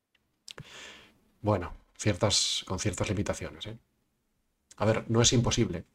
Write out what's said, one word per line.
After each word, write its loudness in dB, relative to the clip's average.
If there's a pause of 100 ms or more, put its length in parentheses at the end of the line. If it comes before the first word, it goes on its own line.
(1400)
Bueno, 0 (260)
ciertas, 0
con -4
ciertas -2
limitaciones, -6
¿eh? -12 (1000)
A 0
ver, 4
no 4
es 6
imposible. 2 (100)